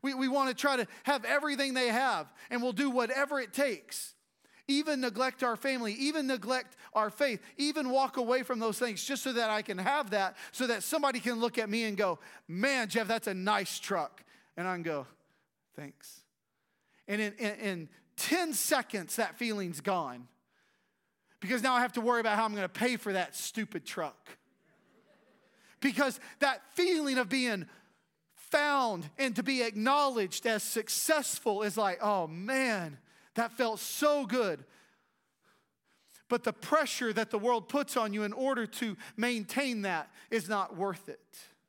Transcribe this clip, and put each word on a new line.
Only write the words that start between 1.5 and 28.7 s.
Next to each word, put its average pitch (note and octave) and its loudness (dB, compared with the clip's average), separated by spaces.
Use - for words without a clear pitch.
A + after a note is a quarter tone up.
they B3+ 2
have, A3 0
and A#3+ -2
we'll B3 0
do C4+ 2
whatever C4 0
it G#3+ -8
takes. - -2
Even D4 2
neglect B3+ 0
our A#3+ 2
family, A#3+ -2
even C#4+ 0
neglect B3+ -2
our G#3+ 2
faith, B3+ 0
even D4 0
walk C4+ 2
away B3+ 2
from A#3+ -2
those A3 0
things A3+ -2
just C4+ -4
so C4+ -2
that A#3 2
I G#3+ 2
can G3 -6
have B3 0
that, F#3+ 0
so B3+ -2
that A3+ 0
somebody C#4+ 0
can A#3 0
look A#3 0
at A3 0
me A3+ 0
and G#3+ -2
go, F#3 0
"Man, A3+ 0
Jeff, A3 0
that's A3+ 0
a G3 -2
nice G3 0
truck." - -4
And F3 -2
I F#3 -2
can F3 -6
go, D3+ -4
"Thanks." - -16
And G#3 0
in, G#3 -2
in, G#3+ -2
in F3+ -4
ten E4 0
seconds, G#3+ 0
that G3+ -2
feeling's G3+ -4
gone. C#3 -2
Because G#3+ -2
now B3+ 4
I A#3+ 6
have B3 0
to A#3+ -2
worry A#3 2
about A3 2
how A3+ 4
I'm G#3+ -2
gonna G3 -2
pay A#3+ 0
for G#3 -4
that F3+ -2
stupid - -6
truck. - -8
Because C4 2
that C4+ 2
feeling D#4 4
of A#3+ 0
being A#3 0
found C4 2